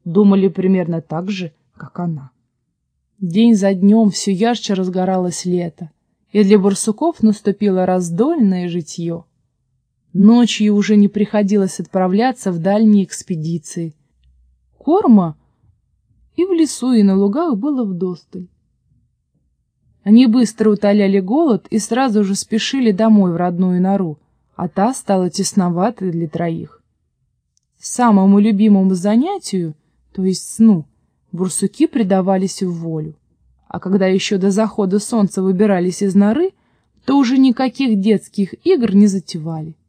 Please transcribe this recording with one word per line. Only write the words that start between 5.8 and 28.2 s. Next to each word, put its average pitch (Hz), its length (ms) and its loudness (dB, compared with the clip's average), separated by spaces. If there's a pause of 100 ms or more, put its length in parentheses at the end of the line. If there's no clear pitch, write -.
и 208 120 2
для 202 160 6
барсуков 208 640 -2
наступило 202 600 0
раздольное 185 840 0
житье. 170 580 -8 (880)
Ночью 208 640 4
уже 208 200 2
не 202 120 6
приходилось 202 720 -2
отправляться 190 720 -2
в 170 80 -6
дальние 202 460 2
экспедиции. 165 880 -10 (840)
Корма 240 600 2 (1000)
и 339 100 -2
в 392 60 -4
лесу, 269 420 0
и 214 100 4
на 190 120 4
лугах 214 420 0
было 254 260 -4
вдосталь. 180 640 -8 (1600)
Они 226 220 6
быстро 220 460 0
утоляли 202 480 2
голод 226 500 0
и 220 100 -2
сразу 226 440 0
же 196 120 -2
спешили 220 560 -2
домой 202 420 2
в - 20 -4
родную 180 460 0
нору, 185 380 -2 (360)
а 175 120 -8
та 214 260 -2
стала 185 360 -2
тесноватой 185 840 -2
для 165 160 -6
троих. 165 540 -8 (960)
Самому 202 600 2